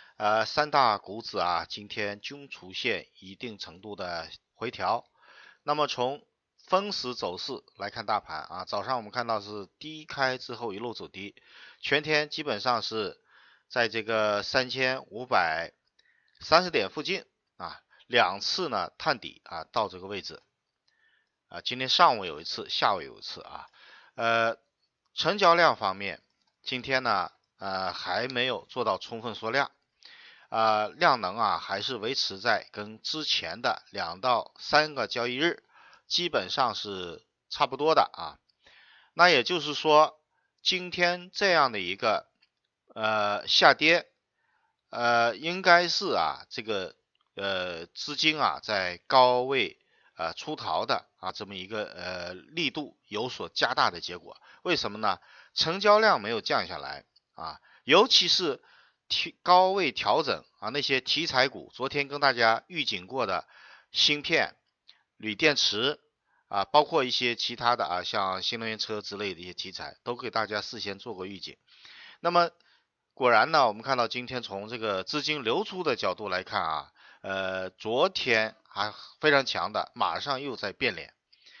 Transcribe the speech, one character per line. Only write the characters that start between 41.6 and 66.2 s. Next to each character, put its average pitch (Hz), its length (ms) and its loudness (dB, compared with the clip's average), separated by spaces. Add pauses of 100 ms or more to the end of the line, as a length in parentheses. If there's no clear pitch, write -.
的 107 80 -4
一 90 160 -4
个， 107 320 0 (680)
呃， 107 520 0
下 151 260 8
跌， 160 340 4 (840)
呃， 117 460 2
应 170 260 -4
该 175 260 6
是 170 260 -2
啊， 78 360 0
这 - 140 -10
个， 101 320 -6 (400)
呃， 98 520 -4
资 - 280 -10
金 156 240 2
啊， 104 240 2
在 92 440 -2
高 127 340 6
位， 127 360 -2 (380)
呃， 82 180 -4
出 - 220 -10
逃 101 300 -2
的 123 220 -2 (100)
啊， 92 160 -10
这 104 120 -12
么 101 100 -12
一 92 120 -12
个， 107 240 -6
呃， - 420 -10
力 151 360 -4
度 147 280 -8 (100)
有 107 200 -4
所 95 220 -8
加 127 240 0
大 127 180 2
的 87 80 -10
结 90 180 -10
果。 - 220 -20 (240)
为 170 140 0
什 107 160 -6
么 104 40 -12
呢？ 104 220 -2 (340)
成 175 280 -2
交 208 180 8
量 196 220 4
没 101 80 -4
有 113 100 -2
降 107 280 -2
下 85 100 -10
来 139 280 -12 (300)
啊， 156 260 -12 (240)
尤 185 220 6
其 - 200 4
是 165 340 0 (460)
提-， - 340 -4
高 185 300 6
位 180 220 0
调 127 300 2
整 92 200 -2 (160)
啊， 98 100 -10
那 139 120 -4
些 135 180 2
题 147 260 -2
材 131 220 4
股， 101 260 -12
昨 127 140 -4
天 139 220 -4
跟 143 100 -6
大 139 140 4
家 117 340 4
预 165 160 -4
警 92 240 -6
过 123 180 -4
的 92 220 -2 (460)
芯 147 280 2
片、 147 340 0 (600)
锂 107 200 -6
电 147 200 4
池 127 460 0 (480)